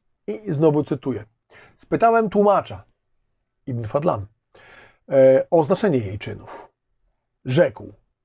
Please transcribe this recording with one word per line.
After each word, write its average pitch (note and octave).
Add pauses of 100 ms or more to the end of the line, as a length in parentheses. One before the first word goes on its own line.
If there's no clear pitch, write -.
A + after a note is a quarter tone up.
(280)
I G#3+
znowu D3+
cytuję. C3 (520)
"Spytałem A3+
tłumacza", G3 (840)
Ibn A#2+
Fadlan, A#2+ (840)
e, C3
"o E3
znaczenie F3
jej G#2
czynów. - (760)
Rzekł B2+ (320)